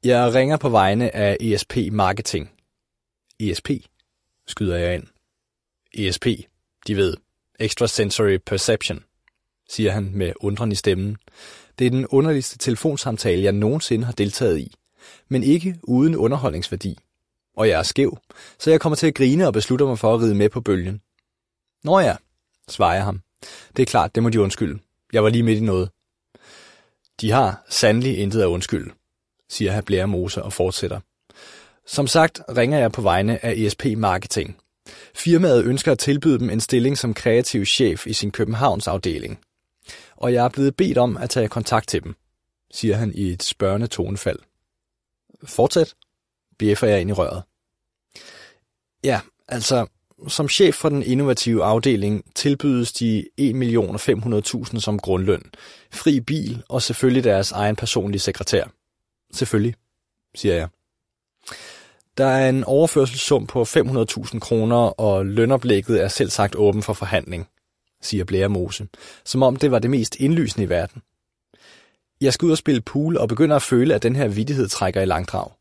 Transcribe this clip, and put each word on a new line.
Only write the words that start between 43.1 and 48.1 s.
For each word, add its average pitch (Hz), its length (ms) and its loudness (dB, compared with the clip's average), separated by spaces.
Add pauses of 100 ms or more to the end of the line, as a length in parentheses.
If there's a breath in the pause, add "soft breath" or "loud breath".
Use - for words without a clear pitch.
i 95 160 -2
et 87 120 -6
spørgende 101 440 -2
tonefald. - 520 -6 (1080)
"Fortsæt," - 500 0 (640)
bjæffer 107 280 2
jeg 101 140 4
ind 90 100 -2
i - 20 -2
røret. 90 300 -2 (1600 loud breath)